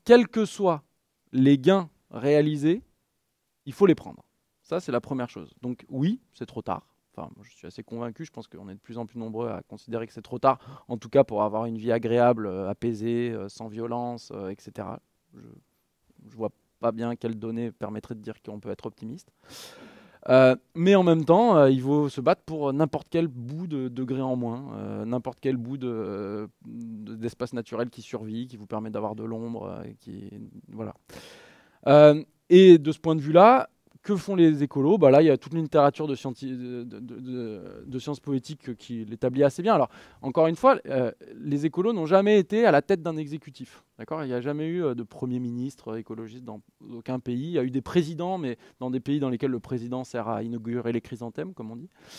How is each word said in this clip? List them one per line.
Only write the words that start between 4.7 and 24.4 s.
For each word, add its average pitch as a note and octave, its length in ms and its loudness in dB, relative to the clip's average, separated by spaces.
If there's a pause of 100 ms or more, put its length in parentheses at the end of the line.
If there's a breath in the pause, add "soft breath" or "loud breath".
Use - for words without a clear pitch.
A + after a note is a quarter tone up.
c'est D#3 120 -8
la A#2+ 100 -2
première B2+ 280 -8
chose. D#2+ 320 -20
Donc B2 280 -10
oui, E3 320 -2 (120)
c'est - 120 -14
trop - 160 -12
tard. - 260 -8 (240)
Enfin, - 240 -14
moi, G#2 80 -20
je - 120 -20
suis - 100 -20
assez - 180 -16
convaincu, A#2 400 -12
je - 80 -16
pense A#2 160 -18
qu'on G2 220 -20
est F#2+ 60 -18
de G2 40 -20
plus A#2 180 -18
en A#2 80 -10
plus B2 120 -18
nombreux A2+ 320 -8
à - 140 -10
considérer A2+ 420 -12
que - 80 -18
c'est A2+ 80 -18
trop A#2+ 180 -12
tard, C3+ 200 2 (280 loud breath)
en A#2+ 100 -8
tout A2 120 -16
cas A2 140 6
pour G#2 200 -2
avoir G#2+ 220 -2
une A2+ 120 -6
vie A2+ 140 -4
agréable, A#2 540 2
euh, F#2+ 240 -6
apaisée, A#2 640 -4
euh, G2+ 180 -10
sans A2+ 180 -16
violence, A#2+ 640 -10
euh, G2 160 -10
et G2+ 100 -12
cetera. G2+ 420 -14 (320)
Je, - 60 -20 (920)
je A#2+ 60 -20
vois A2 160 -6 (280)
pas A#2 120 -2
bien A#2 240 -6
quelles A2+ 240 -8
données A2+ 320 -8
permettraient G#2+ 440 -12
de G#2+ 60 -16
dire A2 200 -16
qu'on G#2 180 -16
peut G#2 100 -12
être G#2+ 160 -12
optimiste. A2+ 460 -16 (960 loud breath)
Euh, B2+ 280 8 (180)
mais F#3 220 4
en F#3 80 6
même E3 200 4
temps, G3 320 4
euh, C#3 140 8
il C3 100 2
faut C#3+ 300 0
se C#3 100 -10
battre C#3 220 0
pour D3 320 -6
n'importe D3 380 -2
quel E3+ 160 0
bout C3+ 400 -12
de C3+ 220 -6
degré C3 320 -6
en C3 140 -2
moins, A#2+ 380 -6